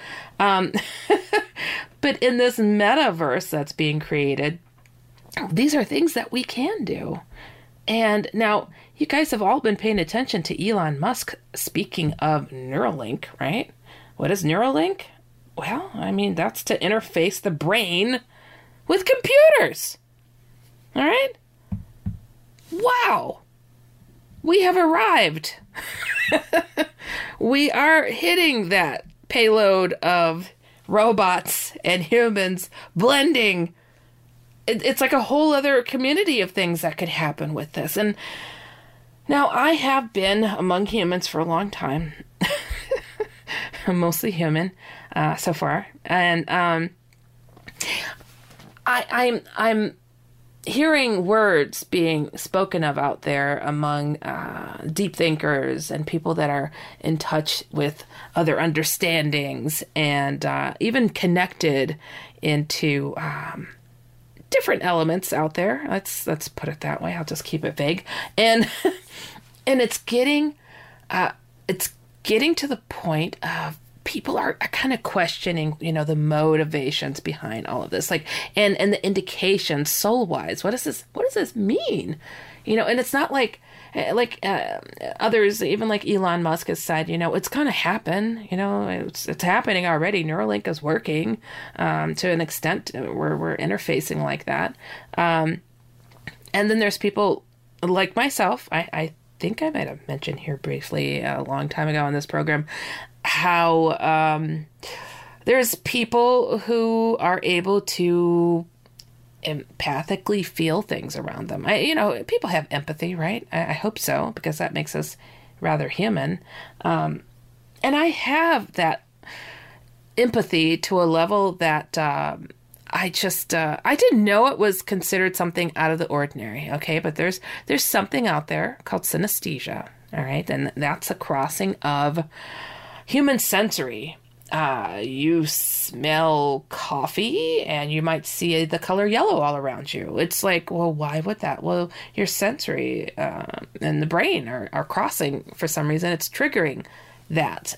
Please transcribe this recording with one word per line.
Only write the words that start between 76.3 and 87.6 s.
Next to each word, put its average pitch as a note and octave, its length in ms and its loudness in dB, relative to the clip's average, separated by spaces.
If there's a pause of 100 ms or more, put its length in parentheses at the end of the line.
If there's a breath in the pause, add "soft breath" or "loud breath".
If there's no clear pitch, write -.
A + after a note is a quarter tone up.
behind - 480 -8
all - 160 -4
of - 60 -10
this, - 200 -4
like, D#3+ 160 -2 (300 loud breath)
and, G3+ 220 4
and G3+ 160 4
the - 120 0
indications F#3+ 840 0
soul-wise. F3 720 0
What F#3+ 80 0
does B3+ 140 -4
this, - 260 -6
what A4 140 -2
does C5 80 -2
this F#4+ 240 -2
mean? A3 580 0 (480 loud breath)
You G#3+ 140 2
know, A3+ 80 2
and A#3+ 160 2
it's A#3+ 100 -6
not C#4 220 0
like, B3+ 260 0 (340 loud breath)
eh, - 200 0
like, A#3 300 0
uh, F3 360 -2 (400)
others, G#3+ 420 4
even G#3 280 0
like G#3 180 -2
Elon F#3+ 340 2
Musk D#3+ 260 0
has E3 140 -2
said, D#3+ 280 -2
you E3 80 -2
know, E3+ 180 0
it's - 140 -2
gonna C#4+ 200 0